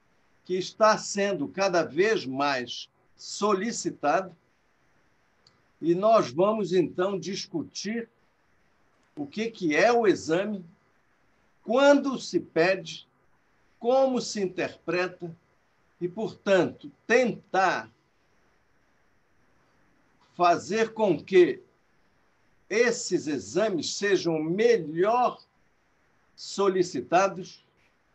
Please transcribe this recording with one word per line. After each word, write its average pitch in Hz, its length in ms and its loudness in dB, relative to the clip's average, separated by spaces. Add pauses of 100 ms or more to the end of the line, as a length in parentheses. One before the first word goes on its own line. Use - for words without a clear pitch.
(460)
que 180 80 -6
está 214 440 2
sendo 196 480 -4
cada 180 380 0
vez 165 420 0
mais 131 640 -4 (280)
solicitado, 190 1160 -4 (1500)
e 165 120 0
nós 196 380 4
vamos, 196 400 0
então, 180 480 0
discutir 190 880 -8 (1080)
o 143 140 -10
que 226 240 -6
que 151 240 -2
é 208 160 6
o 233 160 4
exame, 175 560 0 (1000)
quando 277 540 4
se - 220 -4
pede, 175 680 -2 (720)
como 262 440 2
se - 200 -6
interpreta, 175 920 -6 (640)
e, 180 80 -4
portanto, 175 840 -2 (160)
tentar 185 840 0 (2500)
fazer 175 580 2
com 190 280 0
que 175 400 4 (1080)
esses 185 580 -2
exames 147 680 -4
sejam 170 480 0
melhor 196 960 0 (920)
solicitados, 185 1300 -2 (520)